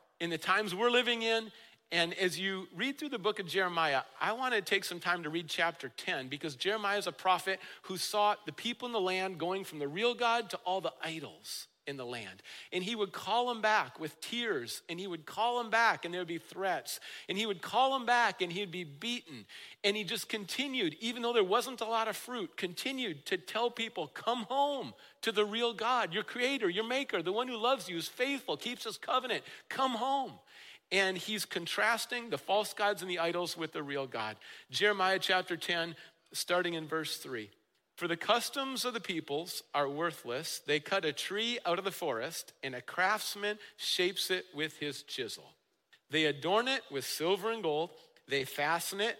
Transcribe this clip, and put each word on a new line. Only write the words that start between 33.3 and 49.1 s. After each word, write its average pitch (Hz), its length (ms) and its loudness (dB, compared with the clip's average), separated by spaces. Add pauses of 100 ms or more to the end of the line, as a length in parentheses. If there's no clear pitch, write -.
with 160 160 -4
the 160 100 -4
real 139 240 -4
God. 110 300 -4 (340)
Jeremiah 190 480 4
chapter 180 380 2
ten, 170 400 -2 (360)
starting 175 420 2
in 160 120 -4
verse 156 300 -2
three. 117 340 -8 (460)
"For 170 100 -4
the 170 100 0
customs 240 680 0
of 247 100 -2
the 226 60 -2
peoples 165 640 -4 (100)
are 143 140 2
worthless. 147 720 -4
They 151 180 2
cut 196 260 0
a 151 80 2
tree 226 540 -2
out 175 140 2
of 190 40 0
the 190 60 2
forest, 147 640 -2 (100)
and 135 100 -4
a 123 100 -6
craftsman 208 760 2 (180)
shapes - 540 2
it 185 240 0
with 151 220 -2
his 147 260 -4
chisel. - 540 -8 (540)
They 156 160 4
adorn 165 420 2
it 269 200 0
with 135 160 -2
silver 185 460 2
and 226 140 -2
gold. 160 260 0 (380)
They 139 160 0
fasten 165 560 0
it 220 200 0